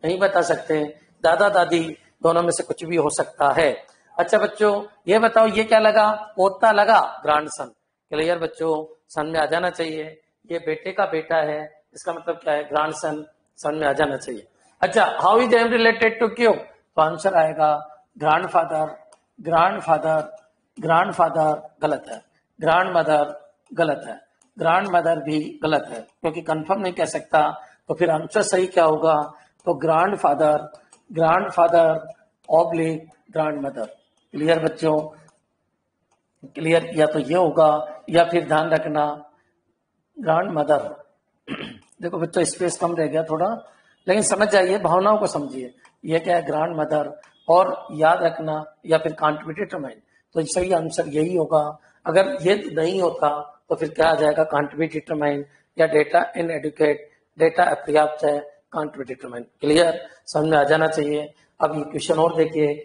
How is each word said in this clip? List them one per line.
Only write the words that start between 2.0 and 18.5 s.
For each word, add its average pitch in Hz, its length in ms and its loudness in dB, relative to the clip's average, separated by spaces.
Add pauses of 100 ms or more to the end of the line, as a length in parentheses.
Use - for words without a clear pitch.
दोनों 165 200 4
में 170 80 0
से - 120 -2
कुछ - 200 -8
भी 170 120 -6
हो 151 160 2
सकता 143 420 0
है। 147 180 2 (460)
अच्छा 175 200 2
बच्चों 208 340 0 (360)
ये 202 120 4
बताओ, 226 280 4
ये 220 160 0
क्या 220 160 4
लगा? 214 300 4 (280)
पोता 196 340 4
लगा, 214 280 6 (260)
grandson। 151 460 -2 (400)
clear 160 280 -2
बच्चों? 160 320 -4 (380)
समझ 156 240 -6
में 160 60 0
आ 151 60 2
जाना 170 240 -2
चाहिए, 160 360 -8 (440)
ये 170 100 -4
बेटे 156 320 -6
का 190 140 0
बेटा 165 360 -2
है, 151 180 -4 (340)
इसका - 200 -10
मतलब 165 220 -8
क्या 160 180 -4
है? 147 100 -2
grandson। 151 640 -4 (340)
समझ 151 160 -4
में 156 120 -2
आ 143 60 0
जाना 139 240 -2
चाहिए। 120 300 -12 (340)
अच्छा, 185 240 2 (140)
how 180 180 4
is 240 180 2
M 233 160 4
related 226 480 2
to 226 120 0
Q? 226 220 2
तो - 480 -4
answer 170 340 0
आएगा 156 360 2 (460)
grandfather, 156 800 0 (440)